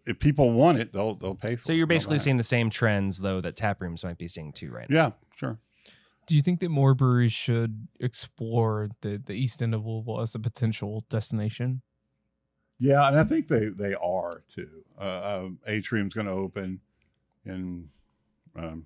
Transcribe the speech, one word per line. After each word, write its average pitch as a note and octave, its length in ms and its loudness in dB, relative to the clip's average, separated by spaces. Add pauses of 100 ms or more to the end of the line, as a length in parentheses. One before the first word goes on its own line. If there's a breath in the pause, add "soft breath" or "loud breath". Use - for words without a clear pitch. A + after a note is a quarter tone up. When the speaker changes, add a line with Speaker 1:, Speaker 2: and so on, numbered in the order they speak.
Speaker 1:
if - 140 -6
people C#3+ 320 4
want C3+ 280 6
it, A2+ 140 -4
they'll, G#2 220 -2
they'll F#2+ 200 -6
pay A#2 200 -4
for A#2 80 -12
Speaker 2:
So - 80 -2
Speaker 1:
it. E3 60 2
Speaker 2:
you're E3 100 2
Speaker 1:
They'll E3 80 4
Speaker 2:
basically D3+ 220 2
Speaker 1:
buy C3+ 40 2
it. - 20 -2
Speaker 2:
seeing C3+ 140 2
the A#2+ 60 2
same A#2 260 2
trends, G2 500 0
though, F#2+ 220 -2
that E2+ 140 -6
tap G#2 260 -2
rooms E2+ 220 -8
might F2 160 -8
be E2+ 80 -10
seeing D#2 260 -10
too D#2 180 -12
right A#1+ 180 -12
now. C#3+ 60 2
Speaker 1:
Yeah, D3+ 160 4 (240)
sure. B2+ 220 -6 (680 soft breath)
Speaker 3:
Do E3 80 2
you D3 60 8
think F3+ 180 0
that F3 100 -2
more C#3 240 6
breweries B2 400 4
should A#2 540 -2 (120)
explore A2+ 880 -2 (120)
the, G#2 240 -4
the G#2 80 -10
East A#2+ 300 -4
End A2+ 100 0
of G#2+ 120 -4
Louisville A2+ 360 -6
as A2+ 140 -6
a A2+ 40 -6
potential A2 720 -4
destination? A2+ 720 -4 (960)
Speaker 1:
Yeah, C#3 300 6
and C#3 100 6
I D#3 60 8
think D4 240 0
they, A2 220 2
they G2 260 -4
are F2 480 -4 (100)
too. E2+ 160 -10 (300)
Uh, G2 460 -4
um, F#2 220 -12
Atrium's G#2+ 460 -2
gonna G#2 220 -4
open F#2+ 460 -6 (640)
in, F#2 440 -10 (680)
um, D#2+ 300 -10